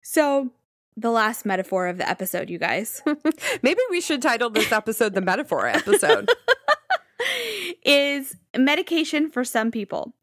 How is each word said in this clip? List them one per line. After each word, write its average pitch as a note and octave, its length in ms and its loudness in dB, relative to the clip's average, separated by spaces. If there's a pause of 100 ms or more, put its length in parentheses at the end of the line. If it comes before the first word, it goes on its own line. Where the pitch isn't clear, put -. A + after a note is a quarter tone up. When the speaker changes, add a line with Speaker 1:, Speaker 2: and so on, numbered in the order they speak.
Speaker 1:
So C#4 480 2 (440)
the A3+ 140 -2
last A3 380 0
metaphor F#3+ 400 0
of F3+ 100 -4
the F3+ 100 -2
episode, F3+ 440 -4
you E3+ 80 -8
guys. E3+ 420 -4 (300)
Speaker 2:
<laughs> - 320 -4
Maybe F4+ 260 2
we F4 120 -2
should D4 200 -4
title A#3+ 300 0
this G#3+ 200 0
episode G#3+ 440 0
the F#3+ 60 0
metaphor F#3 460 0
episode. - 640 2 (680)
Speaker 1:
<laughs> A4+ 880 -6
Is C#4+ 520 2 (200)
medication D#4 760 0
for B3 120 -2
some A3+ 280 -2
people G#3+ 520 -8